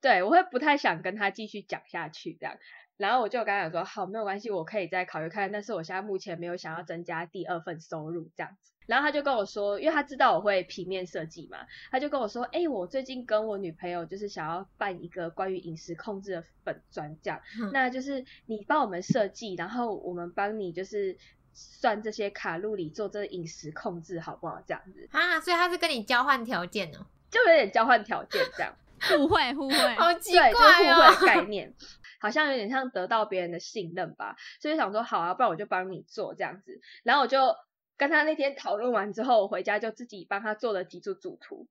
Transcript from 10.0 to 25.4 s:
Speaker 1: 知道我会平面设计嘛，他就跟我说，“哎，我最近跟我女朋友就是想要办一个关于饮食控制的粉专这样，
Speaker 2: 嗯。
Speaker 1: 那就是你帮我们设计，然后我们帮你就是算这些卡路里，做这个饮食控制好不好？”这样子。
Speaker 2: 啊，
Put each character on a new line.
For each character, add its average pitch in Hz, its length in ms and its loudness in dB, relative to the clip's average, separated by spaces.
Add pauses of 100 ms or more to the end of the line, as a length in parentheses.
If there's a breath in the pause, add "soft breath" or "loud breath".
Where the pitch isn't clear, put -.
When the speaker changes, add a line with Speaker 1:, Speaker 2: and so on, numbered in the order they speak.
Speaker 1:
知 285 160 -10
道 254 160 6
我 165 80 2
会 208 220 2
平 180 220 -10
面 185 200 -6
设 175 180 -8
计 165 260 -16
嘛， 71 100 -16 (300 loud breath)
他 262 80 0
就 285 120 -2
跟 277 100 -2
我 214 80 -2
说 240 140 -6 (100)
，“哎， 339 160 0
我 202 180 -4
最 269 160 -4
近 254 220 -10
跟 214 220 0
我 214 100 -4
女 185 160 -6
朋 175 160 -10
友 175 160 -6
就 185 140 -12
是 208 100 -8
想 175 180 -8
要 175 300 -8
办 190 260 -6
一 170 60 -14
个 170 220 -8
关 190 240 -6
于 - 20 -6
饮 170 220 -10
食 170 160 -12
控 196 260 -10
制 196 120 -10
的 165 120 -8 (180)
粉 - 280 -10
专 156 320 -12
这 190 80 -6
样， 151 100 -6 (220 loud breath)
Speaker 2:
嗯。 202 100 -6
Speaker 1:
那 262 160 2
就 254 140 -6
是 269 200 -6 (220 loud breath)
你 214 240 -8
帮 302 140 2
我 240 40 0
们 185 160 -6
设 214 260 0
计， 196 260 -12
然 170 120 -8
后 233 280 -6
我 - 180 -10
们 175 200 -8
帮 208 280 -4
你 185 100 -6
就 180 140 -8
是 196 320 -4 (380 soft breath)
算 - 480 -2
这 214 100 -6
些 202 160 -4
卡 180 300 -6
路 214 160 -4
里， 170 160 -6
做 202 180 -6
这 208 120 -8
个 202 80 -4
饮 170 200 -10
食 151 240 -14
控 170 300 -8
制 165 180 -10
好 160 160 -12
不 - 100 -12
好？” - 220 -8
这 170 60 -6
样 - 80 -14 (100)
子。 - 200 -20
Speaker 2:
啊， 330 280 0